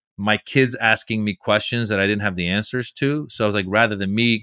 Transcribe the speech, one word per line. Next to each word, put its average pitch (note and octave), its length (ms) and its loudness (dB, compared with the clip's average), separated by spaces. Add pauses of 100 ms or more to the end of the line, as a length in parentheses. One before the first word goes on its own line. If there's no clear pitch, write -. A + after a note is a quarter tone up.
(160)
my G#2 220 0
kids C3 380 2
asking A2 480 0
me G#2 100 -2
questions G#2+ 560 -2
that G2+ 100 2
I G2 60 4
didn't G#2 160 0
have G2 140 -2
the F2 120 -2
answers A2 440 -4
to. C#3+ 360 -2
So - 160 -4
I - 20 2
was G#2 80 0
like, G2 140 -2
rather G#2 280 2
than G2 180 -4
me A#2 280 2